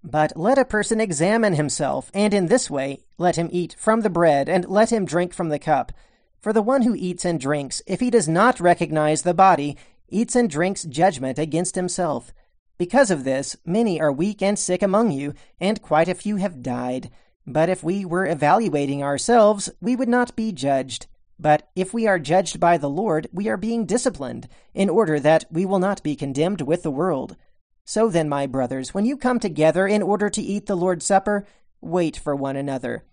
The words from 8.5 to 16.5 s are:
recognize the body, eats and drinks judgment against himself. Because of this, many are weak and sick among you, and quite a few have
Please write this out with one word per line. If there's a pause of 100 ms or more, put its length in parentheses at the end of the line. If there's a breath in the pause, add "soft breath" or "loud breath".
recognize
the
body, (320 soft breath)
eats
and
drinks
judgment
against
himself. (460)
Because
of
this,
many
are
weak
and
sick
among
you, (260 soft breath)
and
quite
a
few
have